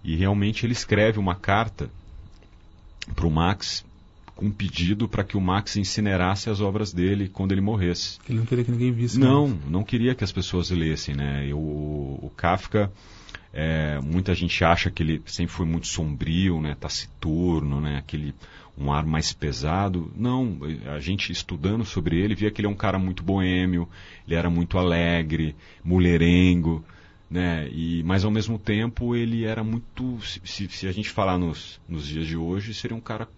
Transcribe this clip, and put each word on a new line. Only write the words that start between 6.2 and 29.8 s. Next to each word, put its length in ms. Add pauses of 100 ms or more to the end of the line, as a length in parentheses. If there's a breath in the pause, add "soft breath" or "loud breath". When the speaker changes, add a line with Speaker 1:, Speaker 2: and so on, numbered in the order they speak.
Speaker 1:
as 100
obras 320
dele 380
quando 240
ele 80
morresse. 680
Speaker 2:
Ele 120
não 60
queria 200
que 60
ninguém 200
visse, 260
Speaker 1:
Não, 300
Speaker 2:
né? 100 (100)
Speaker 1:
não 160
queria 300
que 100
as 80
pessoas 380
lessem, 460
né? 320
Eu, 100
o, 680
o 120
Kafka, 560 (640 loud breath)
é, 480
muita 340
gente 280
acha 280
que 100
ele 240
sempre 280
foi 120
muito 220
sombrio, 720
né? 160
Taciturno, 1040
né? 180
Aquele, 380 (420 loud breath)
um 140
ar 140
mais 260
pesado. 840
Não, 420 (300)
a 120
gente 320
estudando 540
sobre 340
ele 160
via 160
que 100
ele 60
é 40
um 40
cara 240
muito 240
boêmio, 640 (400 loud breath)
ele 80
era 140
muito 280
alegre, 760 (260 loud breath)
mulherengo, 1000 (480 loud breath)
né? 400
E, 320
mas 220
ao 40
mesmo 300
tempo 560
ele 300
era 180
muito, 580